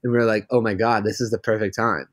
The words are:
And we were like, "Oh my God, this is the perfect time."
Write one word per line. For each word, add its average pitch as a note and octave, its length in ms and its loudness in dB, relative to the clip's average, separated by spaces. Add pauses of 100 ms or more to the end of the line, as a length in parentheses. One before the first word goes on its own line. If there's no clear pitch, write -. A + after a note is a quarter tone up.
And B2 100 -2
we A#2+ 60 2
were A#2+ 80 4
like, A2 240 0
"Oh B2 120 2
my A2 120 0
God, A2 300 2
this G#2+ 180 -2
is A#2 80 -2
the A2 80 -2
perfect G#2+ 380 -2
time." G2+ 380 -2